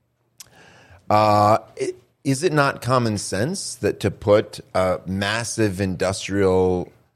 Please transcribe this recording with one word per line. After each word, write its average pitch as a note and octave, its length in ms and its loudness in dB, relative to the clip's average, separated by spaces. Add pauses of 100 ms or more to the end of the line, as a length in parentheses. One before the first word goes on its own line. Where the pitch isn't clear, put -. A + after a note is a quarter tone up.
(1080)
Uh, G#2 480 4 (220)
i-, - 140 -4 (300)
is C3+ 200 -2
it E3 100 0
not C#3+ 280 0
common A#2 360 0
sense A#2+ 580 -6
that - 240 -2
to G2 120 -2
put - 480 0 (140)
a F#2 320 0
massive G2+ 760 -2
industrial F#2 1120 0 (240)